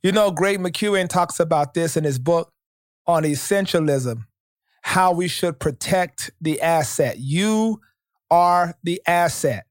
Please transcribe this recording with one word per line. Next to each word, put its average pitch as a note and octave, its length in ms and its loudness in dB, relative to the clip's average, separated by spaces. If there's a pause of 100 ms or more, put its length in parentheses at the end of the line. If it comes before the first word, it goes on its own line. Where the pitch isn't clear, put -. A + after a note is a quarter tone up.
You F#3+ 100 2
know, G#3 180 4
Greg F#3+ 300 0
McKeown F#3 480 -2
talks F3 320 0
about D#3 340 0
this E3+ 220 -2
in D#3+ 80 0
his C#3 140 -2
book D#3+ 340 0 (540)
on E3 180 2
essentialism, D3 1000 -2 (580)
how F#3 300 2
we F3+ 140 0
should E3+ 320 -4
protect F3 720 -2 (100)
the D#3+ 220 -4
asset. D#3 560 0
You G#3+ 640 0 (500)
are F3 540 2
the E3+ 220 -4
asset. D#3+ 640 0